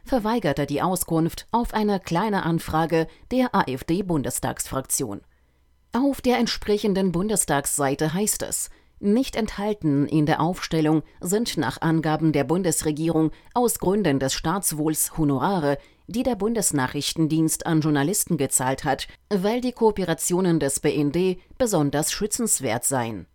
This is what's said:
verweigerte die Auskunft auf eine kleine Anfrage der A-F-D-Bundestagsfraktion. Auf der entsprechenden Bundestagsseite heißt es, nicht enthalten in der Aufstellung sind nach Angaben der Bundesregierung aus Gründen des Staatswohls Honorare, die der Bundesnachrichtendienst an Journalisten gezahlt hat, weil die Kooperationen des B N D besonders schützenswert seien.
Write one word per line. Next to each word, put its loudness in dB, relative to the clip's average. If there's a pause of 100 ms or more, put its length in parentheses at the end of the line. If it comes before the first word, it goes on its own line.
verweigerte 0
die -2
Auskunft -2
auf 0
eine 0
kleine -2
Anfrage 0 (240)
der 2
A-F-D-Bundestagsfraktion. -2 (720)
Auf 0
der 4
entsprechenden 0
Bundestagsseite 0
heißt -2
es, -6 (300)
nicht 2
enthalten 0
in 2
der 2
Aufstellung 0 (200)
sind -2
nach -2
Angaben 2
der 2
Bundesregierung 0 (220)
aus 0
Gründen 2
des 0
Staatswohls -2
Honorare, 2 (260)
die -4
der 0
Bundesnachrichtendienst 0
an 2
Journalisten 0
gezahlt 0
hat, -2 (220)
weil 0
die -2
Kooperationen 2
des 0
B 2
N 2
D 0 (180)
besonders 2
schützenswert -2
seien. -2